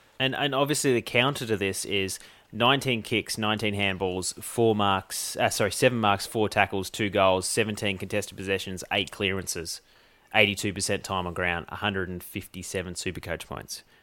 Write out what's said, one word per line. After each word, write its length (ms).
And, 160
and 200
obviously 400
the 80
counter 440
to 100
this 280
is 340
nineteen 500
kicks, 340
nineteen 380
handballs, 680
four 340
marks, 600
uh, 120
sorry, 240
seven 260
marks, 260
four 240
tackles, 400
two 220
goals, 360
seventeen 520
contested 380
possessions, 560
eight 180
clearances, 720
eighty-two 380
percent 300
time 240
on 80
ground, 340
a 80
hundred 320
and 140
fifty-seven 720
Supercoach 520
points. 360